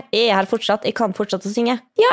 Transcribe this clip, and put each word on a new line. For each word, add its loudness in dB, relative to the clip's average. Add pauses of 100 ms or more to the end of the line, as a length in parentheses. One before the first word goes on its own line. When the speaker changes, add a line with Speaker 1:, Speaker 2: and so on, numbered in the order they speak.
(160)
Speaker 1:
jeg 2
er 2
her 2
fortsatt, -2
jeg -2
kan 0
fortsatt -4
å -6
synge. 0 (260)
Speaker 2:
Ja, 4